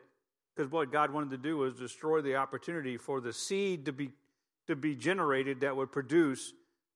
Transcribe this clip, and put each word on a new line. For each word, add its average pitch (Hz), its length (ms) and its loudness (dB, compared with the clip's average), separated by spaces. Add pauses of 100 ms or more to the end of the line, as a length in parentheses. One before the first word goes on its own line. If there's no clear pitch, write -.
(560)
'cause 151 100 0
what 143 240 0
God 147 220 4
wanted 147 180 -2
to 131 80 -6
do 151 200 -2
was 131 200 0
destroy 156 440 0
the 139 140 0
opportunity 135 600 -4
for 135 240 -4
the 120 120 -4
seed 190 520 -2
to 147 80 -4
be, 135 180 -6 (560)
to 165 80 0
be 147 220 -2
generated 135 640 2
that 139 160 0
would 135 160 -2
produce 139 600 2 (420)